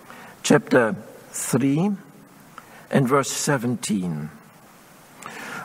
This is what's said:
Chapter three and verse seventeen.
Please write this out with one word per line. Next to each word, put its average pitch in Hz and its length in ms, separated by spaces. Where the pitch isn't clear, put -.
Chapter 120 520
three 143 600
and 139 180
verse 135 220
seventeen. 104 1000